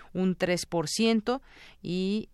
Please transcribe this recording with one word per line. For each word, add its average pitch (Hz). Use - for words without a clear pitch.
un 185
tres 180
por 165
ciento 226
y, 185